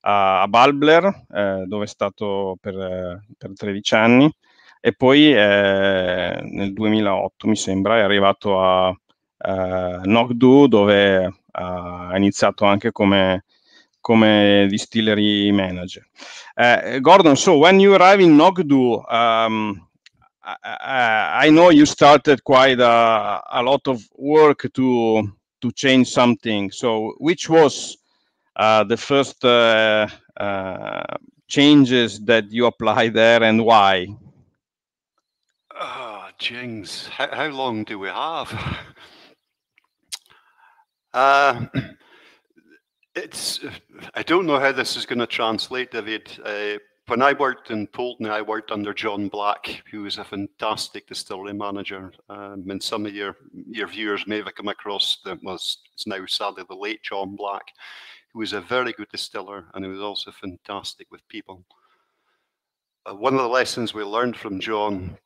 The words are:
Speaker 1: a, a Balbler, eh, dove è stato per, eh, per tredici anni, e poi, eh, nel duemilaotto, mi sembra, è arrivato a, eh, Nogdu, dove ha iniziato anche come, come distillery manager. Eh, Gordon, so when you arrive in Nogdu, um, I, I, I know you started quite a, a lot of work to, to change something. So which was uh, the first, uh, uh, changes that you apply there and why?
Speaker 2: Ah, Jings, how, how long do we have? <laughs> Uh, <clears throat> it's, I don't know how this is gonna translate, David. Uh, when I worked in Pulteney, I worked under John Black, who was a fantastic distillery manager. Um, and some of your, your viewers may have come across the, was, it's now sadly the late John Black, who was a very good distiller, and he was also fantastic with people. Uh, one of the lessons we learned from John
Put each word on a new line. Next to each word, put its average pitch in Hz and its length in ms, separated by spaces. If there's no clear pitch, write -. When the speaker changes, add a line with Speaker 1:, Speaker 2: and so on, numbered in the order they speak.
Speaker 1:
a, 95 400
a 101 60
Balbler, 143 560
eh, 95 320
dove 104 180
è 101 40
stato 98 720
per, 95 180
eh, 92 480
per 98 180
tredici 104 420
anni, 123 360
e - 140
poi, 143 400
eh, 98 1080
nel 98 300
duemilaotto, 104 760
mi 107 80
sembra, 98 420
è 110 40
arrivato 98 600
a, 92 260
eh, 92 680
Nogdu, 123 640
dove 101 720
ha 90 580
iniziato 101 500
anche 101 260
come, 95 520
come 104 680
distillery 104 840
manager. 92 560
Eh, 120 460
Gordon, 160 360
so 160 220
when 185 220
you 196 140
arrive 190 280
in 160 140
Nogdu, 143 720
um, 113 800
I, 98 180
I, 113 840
I 156 40
know 170 200
you 151 140
started 143 580
quite 131 380
a, 113 640
a - 180
lot 135 260
of 123 120
work 147 560
to, 113 640
to 120 140
change 131 360
something. 110 640
So 110 480
which 170 300
was 156 480
uh, 107 280
the 110 120
first, 135 480
uh, 110 640
uh, 92 640
changes 127 760
that 110 260
you 117 160
apply 113 420
there 113 340
and 110 220
why? 98 420
Speaker 2:
Ah, 107 640
Jings, 120 720
how, - 240
how 131 160
long 127 360
do 107 140
we 95 100
have? 135 440
<laughs> - 340
Uh, 135 580
<clears throat> - 1400
it's, - 460
I 117 80
don't 180 240
know 143 140
how 135 120
this 127 240
is 120 100
gonna 120 200
translate, 120 640
David. 110 380
Uh, 104 300
when 120 160
I 143 100
worked 135 380
in 104 160
Pulteney, 120 420
I 107 140
worked 107 280
under 104 220
John 101 360
Black, 104 640
who 104 120
was 101 160
a 101 60
fantastic 104 840
distillery 101 480
manager. 101 580
Um, 101 400
and 95 140
some 107 240
of 101 80
your, 101 220
your 104 200
viewers 104 400
may 107 100
have 95 180
come 101 140
across 101 560
the, 92 180
was, 92 360
it's - 120
now 95 200
sadly 95 420
the 92 80
late 104 260
John 98 320
Black, 101 300
who 113 60
was 101 120
a 104 80
very 123 320
good 104 180
distiller, 101 600
and 95 140
he 95 40
was 95 120
also 101 300
fantastic 95 800
with - 180
people. 95 360
Uh, 98 60
one 117 200
of 135 60
the 120 80
lessons 120 460
we 107 80
learned 113 340
from 98 240
John 104 640